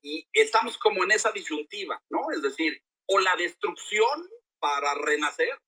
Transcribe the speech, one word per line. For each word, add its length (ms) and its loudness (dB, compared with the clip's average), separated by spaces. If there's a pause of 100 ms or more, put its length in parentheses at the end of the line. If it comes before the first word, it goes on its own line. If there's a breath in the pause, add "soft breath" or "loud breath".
Y 320 -10
estamos 460 2
como 240 2
en 80 2
esa 220 2
disyuntiva, 760 -8
¿no? 220 -4
Es 100 -4
decir, 400 -4 (260)
o 120 2
la 180 4
destrucción 920 -2 (320)
para 340 0
renacer 720 0